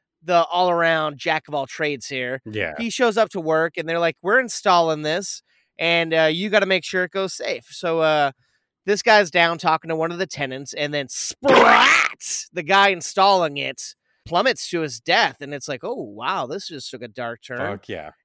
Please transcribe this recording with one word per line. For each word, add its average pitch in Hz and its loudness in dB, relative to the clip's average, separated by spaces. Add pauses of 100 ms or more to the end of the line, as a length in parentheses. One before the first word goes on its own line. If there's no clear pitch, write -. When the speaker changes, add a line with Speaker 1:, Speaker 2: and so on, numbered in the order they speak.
(220)
Speaker 1:
the 170 4
all-around 165 0
jack 156 -2
of 147 -10
all 139 -4
trades 147 -6
here. 127 -6
Speaker 2:
Yeah. 104 -4
Speaker 1:
He 233 -4
shows 233 0
up 220 2
to 190 -8
work, 160 0
and 160 -6
they're 170 -2
like, 165 0
"We're 214 2
installing 170 2
this, 165 -4 (360)
and, 165 0
uh, 160 4
you 180 -2
gotta 196 4
make 185 0
sure 185 -2
it 170 -8
goes 190 -4
safe." 120 -8
So, 165 -2
uh, 151 2 (540)
this 202 0
guy's 208 6
down 170 2
talking 160 0
to 160 -2
one 165 -2
of 170 -8
the 190 -4
tenants, 135 -8
and 147 -4
then 139 -4
sprat! - 2
The 170 -6
guy 196 4
installing 185 2
it 135 -10 (300)
plummets 202 0
to 170 -2
his 131 -6
death, 175 0
and 143 -12
it's 139 -10
like, 131 -8
"Oh, 226 -6
wow, 131 -6
this 170 -10
just 143 -12
took 117 -14
a 120 -12
dark 117 -10
turn." 123 -12
Speaker 2:
Fuck 101 -8
yeah. 78 -10 (120)